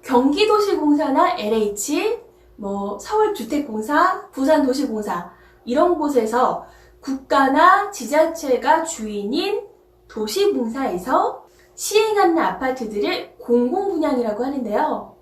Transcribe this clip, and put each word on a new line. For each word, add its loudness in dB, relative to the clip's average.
경기도시공사나 2
엘에이치, -2
뭐 -6
서울주택공사, -2
부산도시공사 0
이런 2
곳에서 0
국가나 4
지자체가 0
주인인 -4
도시공사에서 -2
시행하는 2
아파트들을 -4
공공분양이라고 0
하는데요. -4